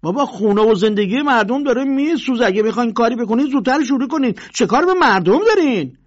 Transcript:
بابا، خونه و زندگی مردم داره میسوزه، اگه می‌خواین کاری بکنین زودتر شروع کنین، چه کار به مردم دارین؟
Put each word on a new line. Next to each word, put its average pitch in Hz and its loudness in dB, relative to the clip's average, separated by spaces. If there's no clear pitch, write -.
بابا، 240 -2
خونه 208 0
و 220 4
زندگی 208 0
مردم 254 0
داره 262 -2
میسوزه، 269 -2
اگه 202 0
می‌خواین 220 -2
کاری 233 0
بکنین 233 0
زودتر 262 0
شروع 262 -2
کنین، 262 -2
چه - 0
کار 247 2
به 370 2
مردم 220 2
دارین؟ 269 0